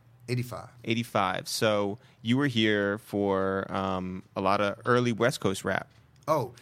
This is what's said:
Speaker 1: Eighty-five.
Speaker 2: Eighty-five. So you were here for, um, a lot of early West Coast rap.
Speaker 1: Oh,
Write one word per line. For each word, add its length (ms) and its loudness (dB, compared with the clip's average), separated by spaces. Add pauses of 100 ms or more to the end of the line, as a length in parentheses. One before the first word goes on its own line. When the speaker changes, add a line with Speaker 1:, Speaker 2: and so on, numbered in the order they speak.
(280)
Speaker 1:
Eighty-five. 400 -6 (160)
Speaker 2:
Eighty-five. 640 0
So 500 0 (240)
you 140 2
were 100 2
here 520 2
for, 760 0
um, 480 -4 (140)
a 40 -4
lot 200 2
of 260 0
early 260 2
West 280 0
Coast 240 -2
rap. 240 -2 (400)
Speaker 1:
Oh, 340 0